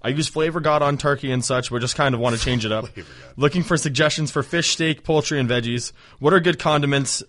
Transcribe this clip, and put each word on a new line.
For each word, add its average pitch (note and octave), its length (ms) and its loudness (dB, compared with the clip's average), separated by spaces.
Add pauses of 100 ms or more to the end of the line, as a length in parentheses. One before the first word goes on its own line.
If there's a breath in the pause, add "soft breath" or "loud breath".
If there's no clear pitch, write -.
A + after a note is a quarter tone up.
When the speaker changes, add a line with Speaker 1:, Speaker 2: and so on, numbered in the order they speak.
Speaker 1:
I A#2+ 60 -2
use D3 180 -2
Flavor D#3+ 320 -2
God D3+ 220 2
on C#3+ 160 2
turkey C#3 340 -2
and B2+ 140 0
such, B2 260 0
but A#2+ 100 -2
just B2 140 -2
kind C#3 180 2
of A#2 80 -2
wanna A#2+ 160 0
change A#2+ 280 0
it G#2+ 60 -2
up. A2 160 -4
Speaker 2:
<laughs> - 20 -14
Flavor F2 180 -16 (200 loud breath)
God. - 100 -20
Speaker 1:
Looking E3+ 260 2
for E3 140 0
suggestions D3+ 540 0
for C#3 120 -2
fish, E3+ 280 -2
steak, D#3+ 320 -2
poultry, D3+ 360 0
and B2+ 100 0
veggies. A#2+ 440 -2 (260 loud breath)
What D3 140 4
are F#3+ 60 6
good E3+ 200 2
condiments C#3+ 680 0